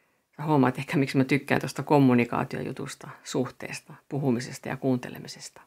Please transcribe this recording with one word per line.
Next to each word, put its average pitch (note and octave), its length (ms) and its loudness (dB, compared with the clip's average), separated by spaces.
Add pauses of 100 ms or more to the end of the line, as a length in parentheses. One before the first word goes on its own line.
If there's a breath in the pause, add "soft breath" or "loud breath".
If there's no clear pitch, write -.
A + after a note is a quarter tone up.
(380)
Sä D3+ 60 -10
huomaat C#3 340 4
ehkä, D3+ 200 -4
miksi C#3 200 0
mä C3+ 60 6
tykkään C3 380 0
tuosta C#3 220 -6
kommunikaatiojutusta, - 1300 2 (140)
suhteesta, - 720 -8 (160)
puhumisesta C3+ 600 -4
ja C#3 80 -6
kuuntelemisesta. - 880 -6